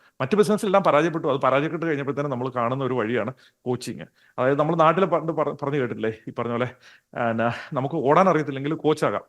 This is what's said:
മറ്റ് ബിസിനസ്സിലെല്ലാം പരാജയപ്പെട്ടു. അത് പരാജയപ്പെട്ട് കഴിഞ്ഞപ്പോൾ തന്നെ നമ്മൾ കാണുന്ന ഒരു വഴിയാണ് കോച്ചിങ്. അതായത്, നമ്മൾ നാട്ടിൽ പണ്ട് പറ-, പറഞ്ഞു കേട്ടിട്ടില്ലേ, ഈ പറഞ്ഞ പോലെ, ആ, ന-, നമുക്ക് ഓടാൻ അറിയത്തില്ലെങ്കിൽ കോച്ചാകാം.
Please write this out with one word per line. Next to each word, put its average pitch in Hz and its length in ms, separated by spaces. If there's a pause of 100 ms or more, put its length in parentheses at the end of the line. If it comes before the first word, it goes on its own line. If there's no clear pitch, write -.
(220)
മറ്റ് 135 140
ബിസിനസ്സിലെല്ലാം 196 480
പരാജയപ്പെട്ടു. 160 440
അത് 123 100
പരാജയപ്പെട്ട് 143 480
കഴിഞ്ഞപ്പോൾ 143 260
തന്നെ 143 180
നമ്മൾ 127 200
കാണുന്ന 123 340
ഒരു 131 100
വഴിയാണ് 117 400 (320)
കോച്ചിങ്. 123 400 (340)
അതായത്, 139 200
നമ്മൾ 156 160
നാട്ടിൽ 165 300
പണ്ട് 165 260
പറ-, 147 320
പറഞ്ഞു 139 160
കേട്ടിട്ടില്ലേ, 110 340 (140)
ഈ 131 120
പറഞ്ഞ 117 120
പോലെ, 120 240 (420)
ആ, 117 140
ന-, 113 200 (220)
നമുക്ക് 135 220
ഓടാൻ 156 340
അറിയത്തില്ലെങ്കിൽ 147 440
കോച്ചാകാം. 151 560